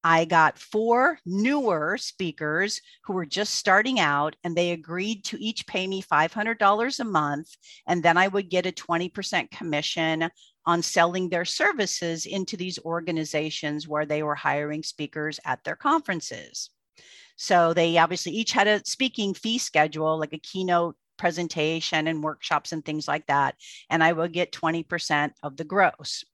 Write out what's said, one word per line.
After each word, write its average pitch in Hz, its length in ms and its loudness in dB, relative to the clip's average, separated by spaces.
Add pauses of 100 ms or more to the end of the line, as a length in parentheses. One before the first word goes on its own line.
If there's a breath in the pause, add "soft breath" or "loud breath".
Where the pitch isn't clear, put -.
I 165 180 6
got 160 340 4
four 240 640 2
newer 196 720 0
speakers 170 800 -4 (260 soft breath)
who 202 80 -6
were 180 120 -2
just 202 300 -4
starting 214 440 4
out, 147 440 2
and 170 120 -2
they 175 140 2
agreed 175 560 -4
to - 180 -8
each 220 220 -6
pay 185 220 -4
me 190 140 -4
five 160 300 2
hundred 226 280 -4
dollars 214 400 2
a 254 40 -4
month. 151 460 -2 (380 loud breath)
And 175 160 0
then 170 120 6
I 185 120 6
would 196 240 -2
get 180 160 0
a 180 40 -4
twenty 170 380 -4
percent 190 400 -4
commission 160 800 -2 (380 soft breath)
on 170 160 2
selling 175 460 2
their 175 160 -2
services 196 800 -2
into 190 280 -6
these 180 300 -8
organizations 156 1040 -4
where 151 180 -2
they 151 160 -2
were 147 140 -2
hiring 147 480 -2
speakers 151 600 -6
at 131 200 -4
their - 120 -6
conferences. 190 920 -4 (680 loud breath)
So 170 380 4
they 170 240 4
obviously 170 340 2
each 220 200 -2
had 208 160 4
a 208 180 2
speaking 220 480 -2
fee 226 240 -4
schedule, 156 600 2
like 156 140 -4
a 160 40 -12
keynote 175 580 -2 (220)
presentation 160 920 0
and 160 140 -2
workshops 151 520 -4
and 156 100 -6
things 151 240 -6
like 151 200 -2
that. 139 280 2 (340 loud breath)
And 160 140 2
I 165 80 6
would 165 220 -2
get 170 180 -2
twenty 165 320 -2
percent 151 500 -2 (100)
of 139 120 -8
the 160 80 -8
gross. 170 720 0